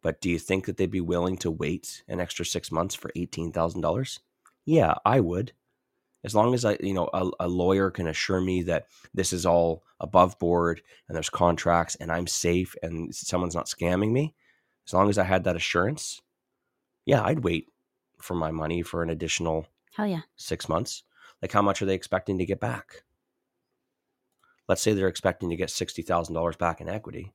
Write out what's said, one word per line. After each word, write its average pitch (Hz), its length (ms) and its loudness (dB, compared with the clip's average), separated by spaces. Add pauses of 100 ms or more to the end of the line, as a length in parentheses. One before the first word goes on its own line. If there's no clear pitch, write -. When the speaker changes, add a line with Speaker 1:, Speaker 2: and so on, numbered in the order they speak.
Speaker 1:
But 80 200 -4
do 95 80 -2
you 87 100 0
think 95 280 -2
that 98 100 -6
they'd 92 140 0
be 92 100 -2
willing 87 380 0
to 87 120 -2
wait 80 580 -6
an 87 120 -6
extra 85 240 -6
six - 260 -6
months 85 240 -2
for - 220 -12
eighteen 85 360 -6
thousand 85 280 0
dollars? 90 400 -2 (460)
Yeah, 123 360 4
I 120 180 6
would. 90 320 0 (720)
As 107 120 -8
long 113 180 6
as 123 140 0
I, 104 140 2
you 98 120 -2
know, 92 220 0
a, 92 160 0 (100)
a 90 80 0
lawyer 92 420 4
can 90 160 -4
assure 87 320 0
me 92 260 2
that 82 220 0 (280)
this 92 180 0
is 90 140 -2
all 85 360 4 (180)
above 92 380 4
board 85 440 2 (260)
and 82 80 -6
there's 80 140 -4
contracts 85 640 2
and 82 180 -6
I'm 87 140 -2
safe 90 560 0
and 82 320 -6
someone's 90 400 -4
not 87 100 -4
scamming 92 480 0
me, 147 220 0 (520)
as - 60 -12
long 95 160 4
as 101 80 2
I 95 80 4
had 92 200 2
that 90 120 0
assurance, 92 640 -2 (880)
yeah, 113 160 4
I'd 135 200 0
wait 85 280 0 (480)
for - 160 -8
my 80 160 0
money 80 320 -2
for 85 200 -4
an 82 60 -2
additional 80 580 -2 (260)
Speaker 2:
Hell 214 140 -4
yeah. 175 160 -2 (140)
Speaker 1:
six - 320 -8
months. 85 340 -2 (380)
Like, - 120 -8
how 101 100 4
much 101 180 2
are 98 60 -2
they 95 80 2
expecting 95 440 -2
to 92 80 0
get 98 140 -2
back? - 440 -8 (1600)
Let's 92 140 2
say 110 100 4
they're 95 160 2
expecting 90 400 -2
to 85 80 -4
get 87 140 -4
sixty - 320 -6
thousand 85 320 -2
dollars 82 220 -2
back 85 260 -2
in 82 80 -8
equity. 101 440 -10